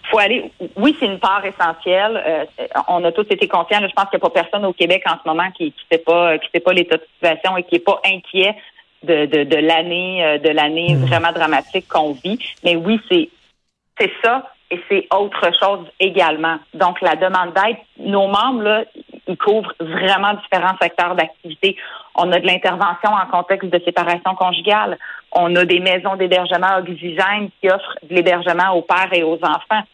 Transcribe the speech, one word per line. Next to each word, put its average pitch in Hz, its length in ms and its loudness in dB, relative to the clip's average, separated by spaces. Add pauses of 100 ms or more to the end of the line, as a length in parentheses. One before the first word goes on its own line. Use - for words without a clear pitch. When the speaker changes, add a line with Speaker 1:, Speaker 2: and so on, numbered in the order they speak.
Speaker 1:
Faut 220 100 2
aller, 208 320 0 (240)
oui, 277 240 2
c'est 254 60 -2
une 190 140 -4
part 196 260 0
essentielle. 185 800 0
Euh, 156 180 -2 (420)
on 175 180 0
a 170 60 2
tous 208 180 -2
été 190 180 0
conscients, 196 320 0
là, 202 80 -2
je 190 60 -8
pense 196 160 2
qu'il 190 100 -2
n'y 196 60 -2
a 175 40 4
pas 180 120 2
personne 208 240 -4
au 180 80 -2
Québec 175 340 0
en 165 60 0 (100)
ce - 40 -4
moment 165 240 0
qui, 156 200 -6
qui - 200 -20
sait 165 80 4
pas, 165 400 4
qui - 140 -10
sait 127 60 2
pas 185 140 2
l'état 175 240 2
de 160 60 -8 (100)
situation 175 440 0
et 151 60 -4
qui - 120 0
est 170 100 2
pas 196 200 2
inquiet 190 500 0 (480)
de, 151 240 2
de, 147 160 2
de 147 140 0
l'année, 170 680 0
euh, 151 140 2
de 156 100 2
l'année 156 460 0
Speaker 2:
Mhm. 131 100 0
Speaker 1:
vraiment 165 260 0
dramatique 165 560 -2
qu'on 151 260 0
vit. 190 260 -6 (240)
Mais 175 120 2
oui, 196 240 0 (100)
c'est, 175 200 2 (720)
c'est 190 120 0 (120)
ça 247 200 0 (280)
et 175 80 -6 (100)
c'est 196 260 0
autre 202 360 0 (100)
chose 196 240 0 (140)
également. 165 580 0 (160)
Donc, 180 280 0
la 170 140 2
demande 180 380 0
d'aide, 208 240 0 (220)
nos 196 280 0
membres, 220 360 0
là, 214 200 2 (440)
ils 180 100 -6
couvrent 208 420 0
vraiment 190 540 0 (100)
différents 185 380 0
secteurs 175 340 0
d'activité. 170 600 -2 (400)
On 175 160 2
a 180 80 4
de 175 80 -4
l'intervention 185 640 0
en 196 200 2
contexte 190 380 0
de 175 160 2
séparation 175 500 0
conjugale. 185 640 0 (340)
On 175 240 2
a 180 100 6
des 180 140 2
maisons 185 360 0
d'hébergement 180 600 2
oxygène 185 720 -4 (120)
qui 190 80 2
offrent - 280 -2 (120)
de 180 60 -6
l'hébergement 175 560 2
aux 170 100 2
pères 185 320 0
et 175 100 2
aux 165 200 0
enfants. 208 400 -2 (100)